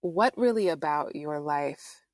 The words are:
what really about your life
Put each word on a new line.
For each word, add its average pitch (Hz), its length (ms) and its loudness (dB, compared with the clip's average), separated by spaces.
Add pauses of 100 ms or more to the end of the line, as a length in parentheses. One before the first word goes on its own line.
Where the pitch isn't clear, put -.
what 185 340 2
really 226 320 2
about 151 480 -2
your 147 240 -4
life 143 600 -4 (120)